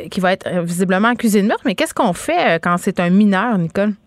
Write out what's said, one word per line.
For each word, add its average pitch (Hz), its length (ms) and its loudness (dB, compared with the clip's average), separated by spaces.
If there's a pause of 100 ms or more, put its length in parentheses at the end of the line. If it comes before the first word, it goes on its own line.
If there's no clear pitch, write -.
qui - 100 -6
va 185 140 2
être, - 140 -6
euh, 175 160 -2
visiblement 185 460 0
accusée 220 340 2
de 202 40 2
meurtre. 349 180 -2
Mais 208 100 -2
qu'est-ce 311 180 -2
qu'on 226 200 0
fait, 294 420 0
euh, 165 40 0
quand 175 180 0
c'est 180 220 -4
un 175 120 2
mineur, 202 480 2
Nicole ? 196 320 -2 (160)